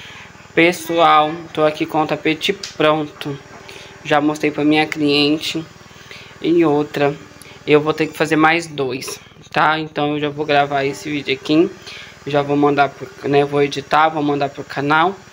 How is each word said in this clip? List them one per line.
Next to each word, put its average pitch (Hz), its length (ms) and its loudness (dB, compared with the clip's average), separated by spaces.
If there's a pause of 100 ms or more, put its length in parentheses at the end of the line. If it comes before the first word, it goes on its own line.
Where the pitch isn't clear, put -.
(520)
Pessoal, 165 800 4 (220)
tô 156 120 0
aqui 156 220 0
com 156 160 -2
o 151 40 0
tapete 156 460 -2 (240)
pronto. 151 640 -2 (640)
Já 147 180 2
mostrei 151 300 0
pra 147 140 -4
minha 156 220 4
cliente. 151 800 0 (760)
E 170 220 2
outra, 147 500 0 (500)
eu 147 160 4
vou 156 120 -2
ter 156 160 -2
que - 80 -14
fazer 156 200 0
mais 160 300 4
dois, 139 540 -8 (300)
tá? 156 280 2
Então 151 360 -4
eu 147 60 -4
já 147 80 -2
vou 143 160 -6
gravar 143 400 2
esse 139 240 -6
vídeo 139 260 -4
aqui. 160 360 2 (560)
Já 143 160 0
vou 143 140 -2
mandar 143 320 2
pro, - 400 -12
né, 143 160 4
vou 143 180 0
editar, 143 460 0
vou 160 160 -2
mandar 143 240 -2
pro - 160 -10
canal 156 500 0 (180)